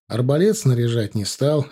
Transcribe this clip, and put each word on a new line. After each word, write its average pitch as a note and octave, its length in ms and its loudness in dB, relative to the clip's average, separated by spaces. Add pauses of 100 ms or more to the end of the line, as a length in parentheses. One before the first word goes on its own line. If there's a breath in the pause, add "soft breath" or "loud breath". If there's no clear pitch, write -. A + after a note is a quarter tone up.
Арбалет C#3+ 520 0
снаряжать A#2 560 0
не G#2 100 -4
стал, C#3+ 460 0